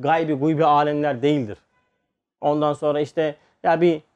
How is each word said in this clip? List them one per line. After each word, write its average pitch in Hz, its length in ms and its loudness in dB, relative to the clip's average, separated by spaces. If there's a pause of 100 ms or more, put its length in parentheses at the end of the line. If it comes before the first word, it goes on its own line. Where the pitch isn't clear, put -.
gaybi 156 340 0
guybi 151 300 0
alemler 147 580 0
değildir. 139 360 -2 (840)
Ondan 147 320 0
sonra 147 280 -2
işte 151 360 -4 (260)
ya 160 180 2
bir, 165 220 2 (140)